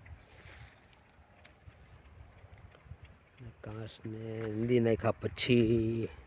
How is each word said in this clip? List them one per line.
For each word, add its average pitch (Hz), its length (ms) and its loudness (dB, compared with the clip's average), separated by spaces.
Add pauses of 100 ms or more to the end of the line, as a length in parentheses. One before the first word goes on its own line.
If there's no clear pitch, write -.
(3750)
ઘાસને 110 560 -12 (280)
નીંદી 117 320 4
નાખ્યા 113 400 2
પછી 113 880 2 (180)